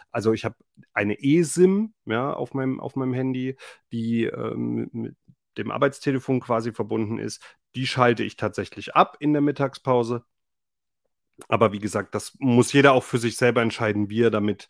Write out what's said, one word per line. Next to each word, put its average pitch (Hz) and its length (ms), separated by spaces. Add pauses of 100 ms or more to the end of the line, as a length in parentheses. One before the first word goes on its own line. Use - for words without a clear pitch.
(100)
Also 113 240
ich 110 100
hab - 120 (360)
eine 104 260
esim, 180 760 (100)
ja, 123 280
auf - 200
meinem, 131 260
auf - 160
meinem 131 200
Handy, 131 420 (340)
die, 113 340
ähm, 117 680
mit 113 240 (400)
dem 107 140
Arbeitstelefon 135 720
quasi 113 320
verbunden 110 460
ist. 110 220 (360)
Die 127 100
schalte 120 380
ich 107 120
tatsächlich - 600
ab 175 240
in 151 120
der 147 100
Mittagspause. 131 800 (1200)
Aber 110 240
wie 104 80
gesagt, 101 340
das - 240
muss 123 340
jeder 139 200
auch 127 120
für - 140
sich 113 180
selber 120 260
entscheiden, 104 480
wie 110 120
er 113 80
damit 104 400